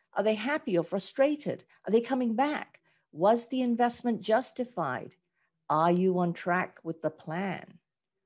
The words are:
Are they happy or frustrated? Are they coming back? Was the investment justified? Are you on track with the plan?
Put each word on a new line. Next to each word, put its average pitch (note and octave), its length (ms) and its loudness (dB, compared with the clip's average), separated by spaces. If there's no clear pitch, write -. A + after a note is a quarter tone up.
Are - 80 0
they G#3+ 120 2
happy A3 440 -2
or D#3+ 60 2
frustrated? C4+ 800 -2
Are F#3+ 40 -6
they A3+ 100 6
coming A#3+ 340 -2
back? C#4+ 460 -2
Was G#3+ 360 2
the B3+ 120 -2
investment A#3+ 600 0
justified? G#3+ 880 -2
Are D#3 240 4
you F3+ 260 2
on F3 140 2
track F3 500 -4
with E3 200 -8
the D3+ 80 -2
plan? E3 680 -8